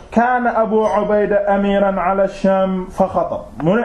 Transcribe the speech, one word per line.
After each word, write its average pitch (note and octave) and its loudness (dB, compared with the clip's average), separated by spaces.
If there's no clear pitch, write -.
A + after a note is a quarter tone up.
kaana A#3+ 0
Abu A3 2
Ubayda G#3 0
amiran G3+ 2
ala G3 0
Sham F#3+ 0
fa F#3+ 0
xatab. - -6
Mu F3+ 2
ne A#3+ -2